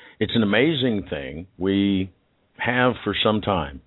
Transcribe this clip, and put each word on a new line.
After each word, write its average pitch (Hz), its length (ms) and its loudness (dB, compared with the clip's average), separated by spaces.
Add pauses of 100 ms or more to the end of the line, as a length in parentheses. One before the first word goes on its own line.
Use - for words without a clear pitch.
(200)
it's 104 160 -2
an 117 80 4
amazing 117 680 2
thing. 73 380 -8 (100)
We 98 540 0 (460)
have 123 360 2 (100)
for 101 200 -2
some 107 180 2
time 76 460 -2